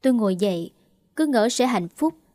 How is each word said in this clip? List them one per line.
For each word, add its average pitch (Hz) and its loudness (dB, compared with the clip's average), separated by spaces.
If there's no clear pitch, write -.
Tôi 262 2
ngồi 202 0
dậy, 175 -4
cứ 311 0
ngỡ 240 2
sẽ 247 0
hạnh 190 -2
phúc 311 -4